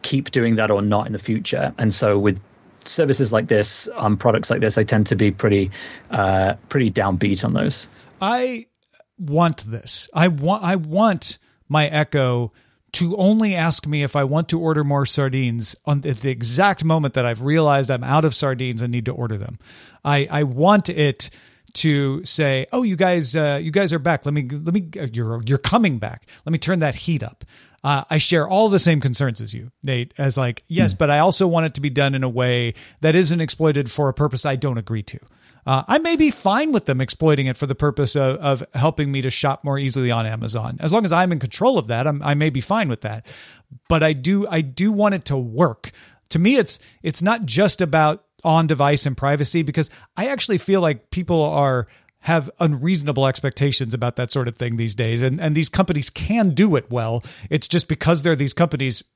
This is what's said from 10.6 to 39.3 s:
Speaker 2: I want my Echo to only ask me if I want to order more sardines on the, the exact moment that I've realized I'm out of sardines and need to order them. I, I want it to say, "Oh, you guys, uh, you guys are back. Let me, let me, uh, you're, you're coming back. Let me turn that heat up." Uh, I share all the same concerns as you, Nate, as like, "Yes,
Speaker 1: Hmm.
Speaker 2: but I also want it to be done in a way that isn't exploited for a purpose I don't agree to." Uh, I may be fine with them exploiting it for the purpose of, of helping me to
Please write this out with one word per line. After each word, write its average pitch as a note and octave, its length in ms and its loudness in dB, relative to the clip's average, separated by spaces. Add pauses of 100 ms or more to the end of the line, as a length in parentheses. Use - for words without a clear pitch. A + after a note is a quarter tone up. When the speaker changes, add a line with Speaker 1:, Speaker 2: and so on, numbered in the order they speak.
Speaker 2:
I F3+ 140 0
want F3+ 600 0 (300)
my D3+ 200 2
Echo C3 640 0 (400)
to F3 240 -2
only G#3 380 2
ask D#3+ 320 0
me D3 160 0
if C#3 140 -2
I C#3+ 80 2
want D3+ 240 0
to E3 100 -2
order D#3+ 240 0
more C#3+ 240 0
sardines B2+ 800 -2
on C#3+ 160 0
the, D3 120 -4
the C3+ 180 -4
exact B2+ 540 0
moment D#3+ 300 0
that B2+ 100 0
I've A#2 180 -2
realized C#3+ 480 2
I'm B2 120 -2
out C#3+ 220 2
of D3 100 0
sardines B2+ 480 -2
and A#2+ 80 -4
need A#2+ 140 -2
to B2+ 80 -6
order A2+ 260 -6
them. - 200 -12 (460)
I, C#3+ 240 2
I D3 140 -2
want D#3 460 2
it D3 420 -2 (440)
to C#3+ 500 0
say, C#3 480 0
"Oh, B3+ 100 0
you G3 140 0
guys, E3 400 0
uh, D3 260 0
you D#3+ 80 -6
guys F3+ 220 2
are E3 80 -2
back. D3 260 0
Let D3 80 -2
me, C#3 140 -2
let D#3 260 -4
me, F#3 140 -2 (100)
uh, D#3 140 -6
you're, A#2 340 -4
you're C3+ 120 2
coming G3 400 2
back. - 280 -8 (180)
Let E3 80 -2
me D#3+ 60 0
turn F3+ 220 0
that D3 160 0
heat D3+ 260 -4
up." - 220 -14 (400)
Uh, C#3 260 0
I D#3 80 2
share D#3 280 2
all G#3+ 220 4
the G3 120 4
same D#3+ 200 4
concerns B2+ 400 -2
as G#2+ 140 -10
you, A#2+ 160 -14 (120)
Nate, B2+ 360 -4
as C#3 180 0
like, B2 320 -4
"Yes, D#3+ 240 2
Speaker 1:
Hmm. - 60 -8
Speaker 2:
but D3 120 4
I D3 100 4
also F#3 260 4
want E3 200 2
it - 80 -6
to C#3 60 -6
be D3 80 -2
done C#3 260 2
in C3 100 -2
a B2+ 40 -2
way A#2+ 460 0 (260)
that D#3 140 4
isn't E3+ 260 4
exploited C#3+ 500 0
for C#3+ 180 0
a B2+ 40 -2
purpose C#3+ 320 -2
I C3+ 120 0
don't B2 200 -2
agree G#2+ 280 -6
to." - 140 -12 (480)
Uh, C3+ 200 0
I C#4+ 120 2
may E4 180 0
be D4+ 140 4
fine C4 420 0
with G#3+ 140 0
them C3 140 0
exploiting C#3 460 2
it B2+ 100 -2
for - 100 -4
the C3 80 -4
purpose C#3 420 0
of, C3 200 2
of C#3 280 -2 (100)
helping C#3+ 380 0
me C3+ 100 -2
to C3 80 -2